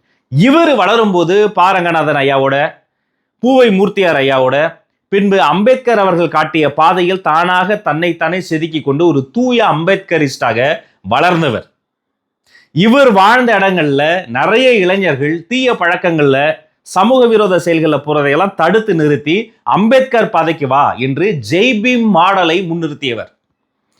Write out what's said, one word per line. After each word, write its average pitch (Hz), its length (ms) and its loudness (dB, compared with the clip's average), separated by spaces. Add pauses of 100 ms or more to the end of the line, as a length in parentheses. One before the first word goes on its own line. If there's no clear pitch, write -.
(300)
இவர் 269 480 2
வளரும்போது 202 720 0
பா 190 240 0
ரங்கநாதன் 165 440 -2
ஐயாவோட, 135 580 0 (680)
பூவை 240 400 2
மூர்த்தியார் 196 360 0
ஐயாவோட, 135 640 0 (300)
பின்பு 196 340 0
அம்பேத்கர் 214 580 2
அவர்கள் 175 280 0
காட்டிய 151 460 -2
பாதையில் 180 480 0
தானாக 180 560 0
தன்னைத்தானே 165 640 -4
செதுக்கி 160 420 -6
கொண்டு 143 260 0
ஒரு 139 240 0
தூய 240 340 0
அம்பேத்கரிஸ்டாக 151 1120 -2 (340)
வளர்ந்தவர். 147 600 -2 (1000)
இவர் 240 400 4
வாழ்ந்த 220 460 2
இடங்கள்ல 170 720 -2
நிறைய 196 460 0
இளைஞர்கள் 170 760 -2
தீய 254 260 -2
பழக்கங்கள்ல, 156 800 0 (280)
சமூக 233 460 2
விரோத 208 380 2
செயல்கள்ல 160 400 0
போறதையெல்லாம் 151 500 -2
தடுத்து 196 400 0
நிறுத்தி, 156 580 -2 (100)
"அம்பேத்கர் 226 640 0
பாதைக்கு 160 380 -2
வா" 131 260 0
என்று 139 460 -4 (120)
ஜெய் 214 300 0
பீம் 240 320 0
மாடலை 180 540 0
முன்னிறுத்தியவர். 147 720 -8 (640)